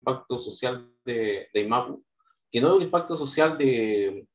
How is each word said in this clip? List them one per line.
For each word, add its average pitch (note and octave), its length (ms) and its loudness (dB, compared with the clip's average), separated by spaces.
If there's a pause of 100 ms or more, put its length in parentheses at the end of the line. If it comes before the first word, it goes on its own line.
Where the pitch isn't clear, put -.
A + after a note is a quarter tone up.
impacto B2+ 400 -6
social B2 520 -8 (120)
de, A2 500 -4
de G#2 60 2
imapu, A#2+ 440 -2 (460)
que A#2 100 -2
no D3 100 6
es F#3+ 40 6
un F#3+ 80 6
impacto E3+ 340 -2
social D#3 400 0
de G#2+ 800 0